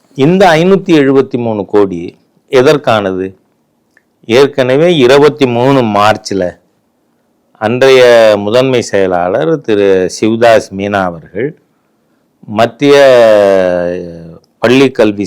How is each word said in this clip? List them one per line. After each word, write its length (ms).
இந்த 340
ஐநூத்தி 400
எழுபத்தி 500
மூணு 280
கோடி 500
எதற்கானது? 920
ஏற்கனவே 720
இருபத்தி 500
மூணு 360
மார்ச்ல 800
அன்றைய 840
முதன்மை 460
செயலாளர் 760
திரு 500
சிவதாஸ் 560
மீனா 260
அவர்கள் 580
மத்திய 480
பள்ளி 320
கல்வி 360